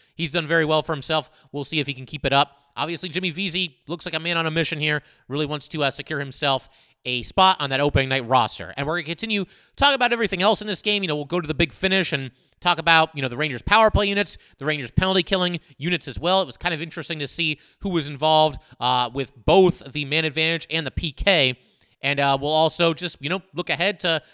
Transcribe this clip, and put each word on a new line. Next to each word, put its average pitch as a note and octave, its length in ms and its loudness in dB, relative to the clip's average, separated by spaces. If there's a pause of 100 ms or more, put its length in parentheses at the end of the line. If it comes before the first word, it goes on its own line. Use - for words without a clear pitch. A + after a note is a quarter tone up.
(140)
He's D#3+ 200 -6
done E3 120 0
very D#3+ 200 2
well D#3 160 2
for D#3 100 -6
himself. D3+ 380 -2 (240)
We'll C#3+ 100 -4
see D#3 160 -2
if C3+ 80 -2
he C#3+ 60 -6
can B2+ 120 -12
keep C#3 200 -8
it C3+ 80 2
up. C#3 240 2 (180)
Obviously, E3 320 -6
Jimmy F3+ 220 -4
Vesey F3 480 -4 (100)
looks E3+ 160 -8
like E3+ 100 -8
a E3 60 -2
man E3+ 160 -4
on E3 100 0
a D#3+ 60 0
mission D#3+ 300 -2
here, D3+ 220 0 (260)
really D3 160 -2
wants C#3+ 240 -8
to, D3+ 160 -2
uh, C#3 40 2
secure C#3+ 300 -8
himself C#3 480 -2 (380)
a B2 180 -4
spot F#3 380 4
on C#3 80 -2
that C3+ 100 0
opening C3+ 300 2
night C3 180 -2
roster. A2 480 2
And C#3 100 -4
we're D#3+ 120 -4
gonna D#3+ 80 -6
continue G3+ 400 -4 (320)
talk C#4 180 4
about B3 160 2
everything G#3+ 300 -2
else G3+ 200 2
in G#3 60 -10
this G3+ 140 -6
game. G#3 200 -2
You F#3+ 60 -4
know, D3+ 80 -2
we'll D3 80 -4
go E3+ 160 -4
to D#3+ 80 -8
the D#3 60 -2
big C#3+ 180 0
finish F#3 400 -2
and C3+ 200 -6 (280)
talk F3 200 0
about, D#3+ 360 4
you C#3+ 60 -6
know, C3 80 -2
the A#2+ 80 -10
Rangers C#3 240 -4
power A3 280 6
play G3+ 180 0
units, G3+ 300 -2 (200)
the - 80 -8
Rangers D3 260 -4
penalty F#3+ 320 2
killing F3+ 380 0 (160)
units D#3+ 320 -4
as A#2 100 -8
well. F3+ 220 2
It F#3 40 -2
was C3 120 -16
kind F3 160 -2
of D3+ 80 -6
interesting D#3+ 380 -10
to C#3+ 80 -4
see D#3 300 -4 (220)
who G3+ 100 -4
was D#3+ 200 0
involved, D#3 480 4 (240)
uh, B2 320 0
with C3+ 180 -6 (140)
both F3 480 4
the D3+ 100 -4
man D3+ 220 0
advantage D#3+ 440 -2
and D#3+ 160 -4
the C3+ 60 -6
P D#3 220 -6
K. C#3+ 440 2 (440)
And, C#3 180 -2
uh, C#3 200 2
we'll D3 120 -4
also D#3+ 420 2
just, E3+ 280 -8
you C#3 80 -6
know, F#3 120 -4 (120)
look D#3 160 -8
ahead E3+ 320 -2
to D#3+ 200 0 (120)